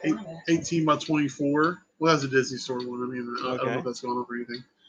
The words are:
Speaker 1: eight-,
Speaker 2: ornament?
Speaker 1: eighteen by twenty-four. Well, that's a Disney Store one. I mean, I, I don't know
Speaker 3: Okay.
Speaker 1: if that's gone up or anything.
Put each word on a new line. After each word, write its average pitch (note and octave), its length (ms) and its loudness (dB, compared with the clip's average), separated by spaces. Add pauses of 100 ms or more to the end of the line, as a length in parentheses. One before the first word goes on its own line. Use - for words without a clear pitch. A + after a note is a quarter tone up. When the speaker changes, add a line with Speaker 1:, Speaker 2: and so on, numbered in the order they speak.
Speaker 1:
eight-, D#3+ 100 2
Speaker 2:
ornament? E3 340 -6
Speaker 1:
eighteen E3 380 2
by D3 120 4
twenty-four. D3+ 840 2 (180)
Well, D#3+ 140 6
that's C#3+ 100 4
a C#3 40 -2
Disney C3 300 2
Store B2 200 -6 (100)
one. B2 160 -6
I B2 40 -4
mean, A#2+ 320 -6
I, - 20 -6
I - 20 -6
don't B2+ 140 -2
know C3 140 -2
Speaker 3:
Okay. A#2+ 80 0
Speaker 1:
if - 60 -6
that's A#2+ 160 -6
gone B2 180 -4
up A#2+ 100 -6
or A#2+ 60 -8
anything. A#2+ 280 -8 (260)